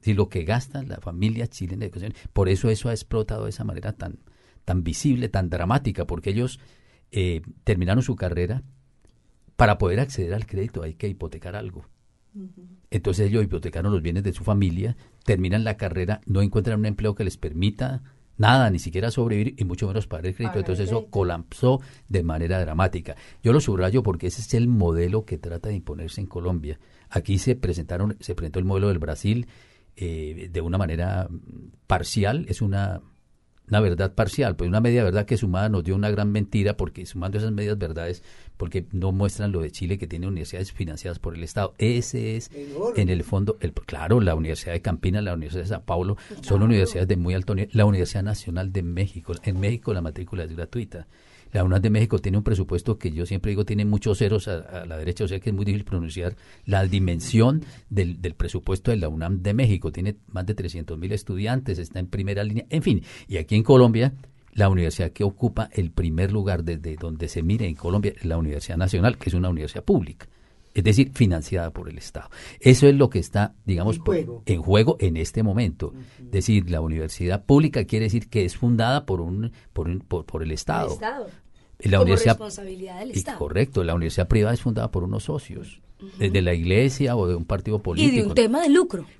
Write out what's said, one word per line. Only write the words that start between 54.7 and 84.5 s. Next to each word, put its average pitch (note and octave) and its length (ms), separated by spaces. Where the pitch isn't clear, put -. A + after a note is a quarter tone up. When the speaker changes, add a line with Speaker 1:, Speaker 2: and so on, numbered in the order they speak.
Speaker 1:
la E2 100
derecha, E2+ 280
o G2 40
sea F#2+ 100
que A2 120
es G2+ 40
muy G2 100
difícil G2+ 200
pronunciar F2 500
la G2 220
dimensión G2 800
del, F2+ 300
del F2+ 140
presupuesto F#2+ 560
de A2+ 60
la E2+ 120
unam E2+ 340
de G2+ 120
México. G2 380
Tiene G2 240
más F#2 180
de G#2 80
trescientos F2 440
mil F#2 140
estudiantes, A2 640
está F2 220
en F2+ 60
primera G2+ 360
línea, G#2+ 280
en D#3+ 120
fin. A#2 200
Y F#2+ 80
aquí D#2 180
en G#2+ 80
Colombia, B2 520
la G2+ 140
universidad F2 440
que - 120
ocupa G#2+ 480
el E2+ 180
primer F2 420
lugar F#2+ 320
desde D#2+ 320
donde D#2+ 320
se E2 140
mire G2 240
en D#2+ 80
Colombia G2 420
es - 80
la E2 140
Universidad D#2 400
Nacional, F2+ 400
que - 100
es F2 60
una F2+ 160
universidad D#2+ 340
pública, - 440
es F#2+ 100
decir, A2 300
financiada E2+ 560
por D#2+ 200
el - 80
Estado. - 320
Eso C3 260
es C#3+ 80
lo C3+ 160
que - 80
está, G2+ 360
digamos, F#2+ 300
Speaker 4:
En - 80
Speaker 1:
por, G3 100
Speaker 4:
juego. A#2+ 320
Speaker 1:
en F2 160
juego G#2 380
en E2 180
este D#2+ 240
momento. G#2 460
Speaker 4:
Ujú. - 100
Speaker 1:
Es A#2+ 60
decir, G2 400
la E2 100
universidad D#2+ 640
pública C#3 400
quiere A2 220
decir A2 220
que A#2+ 180
es A2+ 100
fundada A#2+ 480
por F#2 160
un, F#2+ 320
por E2+ 140
un, F#2 120
por, E2+ 240
por - 180
el D#2+ 80
Estado. D#3 380
Speaker 3:
El - 60
Estado. A3+ 320
Speaker 1:
La G2 140
Speaker 3:
Como F#2+ 60
Speaker 1:
universidad F#2 300
Speaker 3:
responsabilidad F#3+ 640
del C4+ 80
Speaker 1:
y A#3+ 40
Speaker 3:
Estado. G3+ 260
Speaker 1:
correcto, F2+ 440
la E2 120
universidad E2+ 340
privada A2 260